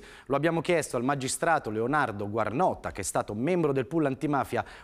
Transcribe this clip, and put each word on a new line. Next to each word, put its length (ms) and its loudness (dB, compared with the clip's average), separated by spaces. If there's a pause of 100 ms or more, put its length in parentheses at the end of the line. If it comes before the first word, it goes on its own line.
(260)
Lo 100 2
abbiamo 240 2
chiesto 380 0
al 40 0
magistrato 680 0
Leonardo 580 0
Guarnotta, 640 0
che 100 -6
è 40 -6
stato 280 -2
membro 400 2
del 140 0
pool 180 0
antimafia 580 0 (220)